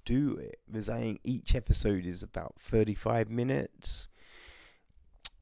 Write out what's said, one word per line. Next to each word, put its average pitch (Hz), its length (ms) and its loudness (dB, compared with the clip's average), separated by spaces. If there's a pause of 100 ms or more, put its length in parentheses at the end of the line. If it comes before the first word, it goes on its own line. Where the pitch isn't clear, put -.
do 135 320 2
it, - 240 -12 (100)
because 107 200 -6
I 117 100 -4
think 110 240 -4
each - 300 2
episode 104 500 2
is 90 180 -6
about - 360 -10
thirty-five 110 720 2
minutes. - 800 -4 (1300)